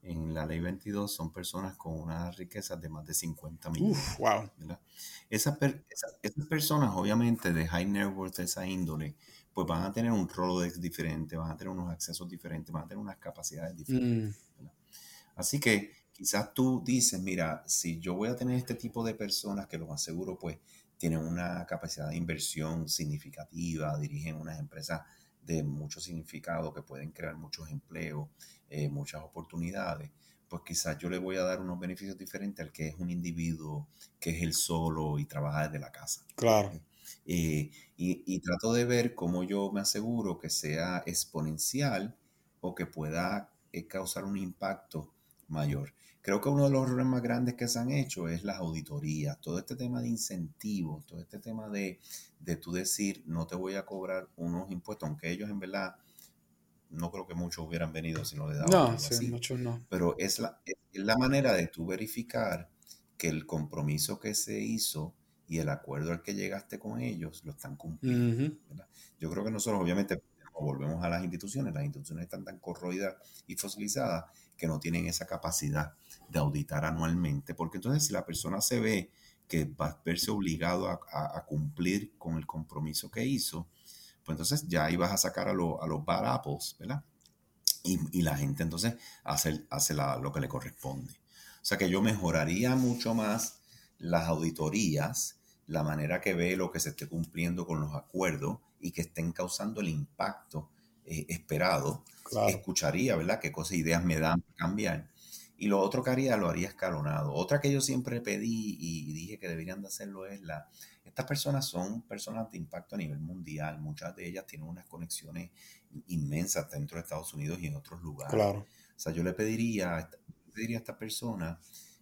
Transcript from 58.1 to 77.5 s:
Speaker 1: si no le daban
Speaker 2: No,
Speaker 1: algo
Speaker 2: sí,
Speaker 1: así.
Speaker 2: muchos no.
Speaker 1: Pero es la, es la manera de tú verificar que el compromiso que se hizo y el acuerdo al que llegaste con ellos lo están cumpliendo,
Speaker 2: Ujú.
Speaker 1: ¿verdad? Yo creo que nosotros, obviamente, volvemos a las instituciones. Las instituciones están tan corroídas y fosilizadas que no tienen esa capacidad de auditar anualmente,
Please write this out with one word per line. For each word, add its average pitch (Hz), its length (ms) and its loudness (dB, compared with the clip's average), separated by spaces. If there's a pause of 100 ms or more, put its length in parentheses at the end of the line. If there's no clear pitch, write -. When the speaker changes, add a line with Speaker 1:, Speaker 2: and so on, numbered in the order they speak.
Speaker 1:
si - 120 -2
no 76 120 0
le 76 100 2
daban 165 140 8
Speaker 2:
No, 160 180 12
Speaker 1:
algo 117 200 2
Speaker 2:
sí, 120 60 4
Speaker 1:
así. 120 160 2
Speaker 2:
muchos 120 280 -2
no. 117 300 -2
Speaker 1:
Pero 87 280 4
es 95 220 0
la, - 260 -4
es 92 100 -6 (180)
la 104 240 4
manera 131 360 6
de 87 140 4
tú 82 200 -6
verificar 104 840 -2 (480)
que 85 100 0
el 78 180 0
compromiso 76 760 -2
que - 160 -4
se 107 260 -2
hizo 107 520 -2 (340)
y 80 100 -2
el 76 120 2
acuerdo 71 420 -4
al 87 120 -4
que 101 120 -4
llegaste 98 440 -6
con 113 220 -6
ellos 85 420 -6
lo 76 80 -10
están 139 240 -10
cumpliendo, 123 680 2
Speaker 2:
Ujú. 151 120 -2 (120)
Speaker 1:
¿verdad? - 180 -14 (320)
Yo 80 100 -4
creo 92 140 -2
que 110 80 -2
nosotros, 107 300 2
obviamente, 90 400 2 (380)
volvemos 73 440 0
a 87 60 2
las 85 140 2
instituciones. 98 500 -4
Las 73 100 -2
instituciones 73 420 -6
están 95 180 -10
tan 92 160 -12
corroídas 92 560 -4 (320)
y - 80 -8
fosilizadas 101 720 -2 (300)
que - 120 -2
no 78 120 0
tienen 85 280 0
esa - 180 -2
capacidad 78 680 0 (360)
de 80 100 2
auditar 73 460 0
anualmente, 80 720 0